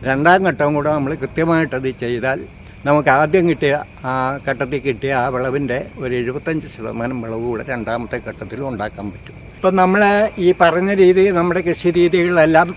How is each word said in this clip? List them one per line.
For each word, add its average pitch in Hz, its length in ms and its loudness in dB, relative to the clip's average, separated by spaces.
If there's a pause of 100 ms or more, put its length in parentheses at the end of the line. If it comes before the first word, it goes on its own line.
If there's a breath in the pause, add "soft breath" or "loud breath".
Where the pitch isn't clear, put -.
രണ്ടാം 156 400 4
ഘട്ടവും 147 300 0
കൂടെ 147 180 -2
നമ്മൾ 143 160 -2 (100)
കൃത്യമായിട്ടത് 151 680 -2 (140)
ചെയ്താൽ 123 360 -4 (480 loud breath)
നമുക്ക് 143 220 4 (100)
ആദ്യം 160 300 2
കിട്ടിയ 143 240 0 (360)
ആ 131 40 -4 (340)
ഘട്ടത്തിൽ 135 400 -4
കിട്ടിയ 131 240 -4 (100)
ആ - 20 2 (120)
വിളവിൻ്റെ 127 420 -2 (240)
ഒരു 127 180 -4
എഴുപത്തഞ്ച് 147 540 -6
ശതമാനം 113 500 -8
വിളവ് 113 260 -8
കൂടെ 113 220 -6
രണ്ടാമത്തെ 117 460 -6 (100)
ഘട്ടത്തിൽ 110 320 -12 (120)
ഉണ്ടാക്കാൻ 104 420 -8
പറ്റും. - 220 -20 (220)
ഇപ്പം 190 240 0
നമ്മൾ 185 200 4 (440)
ഈ 175 40 6 (120)
പറഞ്ഞ 175 280 4 (120)
രീതി 185 220 6 (140)
നമ്മുടെ 175 300 0
കൃഷി 175 220 -2 (100)
രീതികളിലെല്ലാം 175 760 4